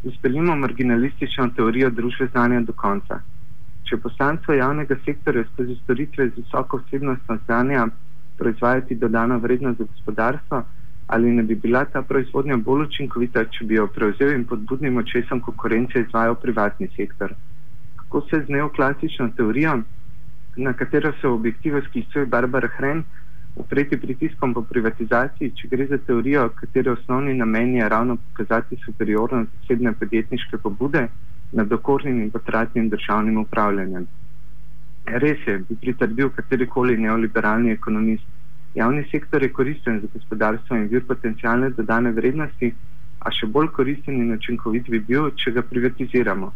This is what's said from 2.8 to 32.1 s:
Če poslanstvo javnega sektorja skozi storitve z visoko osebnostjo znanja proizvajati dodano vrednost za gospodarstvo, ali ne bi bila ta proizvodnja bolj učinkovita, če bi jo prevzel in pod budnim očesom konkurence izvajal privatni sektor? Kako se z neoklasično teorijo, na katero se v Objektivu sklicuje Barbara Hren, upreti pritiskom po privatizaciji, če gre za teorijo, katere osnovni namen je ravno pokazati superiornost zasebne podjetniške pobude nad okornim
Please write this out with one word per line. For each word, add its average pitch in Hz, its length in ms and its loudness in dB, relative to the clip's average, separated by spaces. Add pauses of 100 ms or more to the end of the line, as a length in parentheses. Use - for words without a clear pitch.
Če 117 160 0
poslanstvo 147 540 0
javnega 139 500 2
sektorja 139 460 0
skozi 123 320 -2
storitve 131 460 0
z 113 80 -2
visoko 127 440 -2
osebnostjo 131 680 -2
znanja 123 420 2 (500)
proizvajati 123 560 2
dodano 117 440 2
vrednost 123 400 2
za 113 60 -2
gospodarstvo, 117 760 -2 (440)
ali 117 260 4
ne 120 100 4
bi 110 120 2
bila 120 300 2
ta 139 180 -2
proizvodnja 135 540 0
bolj 131 300 2
učinkovita, 120 580 0
če - 200 -4
bi 110 100 0
jo 107 120 4
prevzel 107 520 2
in 120 100 0
pod 110 220 -2
budnim 135 320 0
očesom 120 380 0
konkurence 120 600 0
izvajal 113 340 2
privatni 104 640 0
sektor? 101 380 -2 (640)
Kako - 240 -2 (100)
se 160 160 2
z 143 100 0
neoklasično 143 800 0
teorijo, 127 460 2 (720)
na 127 160 -2
katero 147 480 0
se 147 80 2
v 123 40 4
Objektivu 117 560 0
sklicuje 131 380 -2
Barbara 123 500 0
Hren, 147 280 0 (520)
upreti 139 440 0
pritiskom 131 540 -2
po 113 80 -2
privatizaciji, 117 960 0
če - 120 -4
gre 131 160 0
za 139 120 0
teorijo, 123 500 2 (120)
katere 127 320 0
osnovni 131 420 0
namen 117 420 2
je 110 120 2
ravno 113 280 2
pokazati - 680 -2
superiornost 110 680 0 (100)
zasebne 120 320 0
podjetniške 113 680 -2
pobude 117 500 0 (440)
nad 110 200 2
okornim 131 500 0